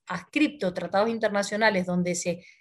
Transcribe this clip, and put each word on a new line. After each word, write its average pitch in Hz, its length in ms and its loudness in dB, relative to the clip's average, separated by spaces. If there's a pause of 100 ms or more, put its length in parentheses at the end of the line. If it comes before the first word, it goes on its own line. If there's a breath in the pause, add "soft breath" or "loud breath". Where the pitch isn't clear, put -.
adscripto 190 680 -2
tratados 190 360 0
internacionales 208 760 2
donde 180 300 0
se, 175 300 -4 (160 loud breath)